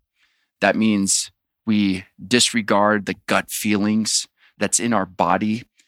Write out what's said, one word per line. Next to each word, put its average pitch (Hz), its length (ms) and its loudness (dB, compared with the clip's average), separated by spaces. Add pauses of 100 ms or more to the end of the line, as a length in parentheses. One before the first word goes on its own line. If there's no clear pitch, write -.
(600)
That 98 140 2
means 101 560 0 (340)
we 101 400 0 (200)
disregard 104 800 2
the 95 100 -6 (120)
gut 95 240 0
feelings 107 760 -2 (300)
that's - 220 -2
in 117 140 -2
our 95 120 0
body 95 600 -2 (220)